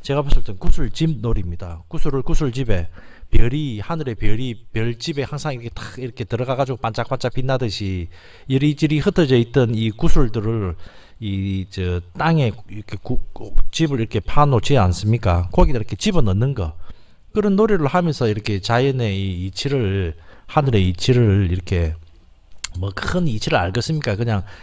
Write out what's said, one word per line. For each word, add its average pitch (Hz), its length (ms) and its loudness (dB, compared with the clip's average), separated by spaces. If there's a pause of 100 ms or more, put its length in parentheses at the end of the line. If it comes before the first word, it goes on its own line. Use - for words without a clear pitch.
제가 143 200 -4
봤을 143 220 6
땐 - 140 -2
구슬집 147 640 4
놀이입니다. 90 640 -6
구슬을, 139 340 2
구슬집에 127 680 0 (420)
별이, 123 480 6
하늘의 135 360 -8
별이 113 580 2
별집에 117 500 -6
항상 143 300 -8
이렇게 117 160 -14
탁 - 280 -14
이렇게 123 260 -10
들어가가지고 127 540 -4
반짝반짝 123 560 -6
빛나듯이 110 760 -4 (380)
이리저리 147 520 0
흩어져 143 380 2
있던 117 380 0
이 110 160 -2
구슬들을 113 840 4 (440)
이, 98 500 -6
저, 90 320 -4 (160)
땅에 151 340 0 (180)
이렇게 101 320 -12
구, - 180 0 (120)
구, 107 240 -2 (160)
집을 143 280 0
이렇게 113 200 -4
파놓지 139 580 4
않습니까? 92 720 0
거기다 147 260 4
이렇게 110 180 -6
집어넣는 131 580 2
거. 87 240 -8 (560)
그런 208 220 0
놀이를 196 320 2
하면서 160 400 0
이렇게 107 320 -2
자연의 120 600 -2
이 92 280 -6
이치를, 98 680 -4 (300)
하늘의 110 440 0
이치를 101 600 2
이렇게 85 440 -4 (840)
뭐 98 160 -6
큰 - 340 -2
이치를 123 300 -2
알겠습니까? 110 600 -4
그냥 107 260 -2 (200)